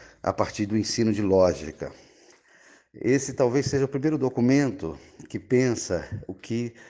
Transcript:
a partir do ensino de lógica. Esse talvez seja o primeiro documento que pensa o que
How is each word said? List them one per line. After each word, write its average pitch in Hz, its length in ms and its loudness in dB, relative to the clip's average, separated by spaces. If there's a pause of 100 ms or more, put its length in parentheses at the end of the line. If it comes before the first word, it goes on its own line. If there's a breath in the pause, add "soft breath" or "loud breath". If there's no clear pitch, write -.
(220 loud breath)
a 95 100 0
partir - 340 -2
do 104 100 -2
ensino 110 360 0
de 104 80 -2
lógica. 85 680 2 (1040 soft breath)
Esse 135 380 0
talvez 127 340 2
seja 135 200 0
o - 20 -4
primeiro 143 280 -2
documento 127 800 0 (320 loud breath)
que 104 120 -8
pensa 113 680 0 (200)
o 92 60 -10
que 117 380 -6 (180 loud breath)